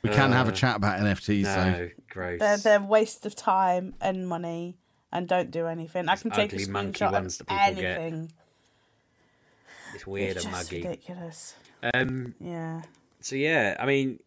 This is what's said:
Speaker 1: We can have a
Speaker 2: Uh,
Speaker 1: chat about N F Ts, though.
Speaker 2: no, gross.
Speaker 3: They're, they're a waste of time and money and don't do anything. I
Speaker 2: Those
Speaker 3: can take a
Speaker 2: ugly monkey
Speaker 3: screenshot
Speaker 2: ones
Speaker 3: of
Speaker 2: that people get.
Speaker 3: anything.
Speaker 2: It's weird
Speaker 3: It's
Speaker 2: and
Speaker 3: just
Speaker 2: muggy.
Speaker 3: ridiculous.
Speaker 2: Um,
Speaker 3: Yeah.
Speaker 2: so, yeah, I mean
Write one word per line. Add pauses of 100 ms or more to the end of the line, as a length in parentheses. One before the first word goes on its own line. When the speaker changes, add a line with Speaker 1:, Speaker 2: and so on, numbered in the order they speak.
Speaker 1:
We
can
have
a
Speaker 2:
Uh,
Speaker 1:
chat
about
N
F
Ts,
though.
Speaker 2:
no, (200)
gross.
Speaker 3:
They're,
they're
a
waste
of
time
and
money (340)
and
don't
do
anything.
I
Speaker 2:
Those
Speaker 3:
can
take
a
Speaker 2:
ugly
monkey
Speaker 3:
screenshot
Speaker 2:
ones
Speaker 3:
of
Speaker 2:
that
people
get.
Speaker 3:
anything. (1600)
Speaker 2:
It's
weird
Speaker 3:
It's
Speaker 2:
and
Speaker 3:
just
Speaker 2:
muggy.
Speaker 3:
ridiculous. (380)
Speaker 2:
Um,
Speaker 3:
Yeah. (380)
Speaker 2:
so,
yeah,
I
mean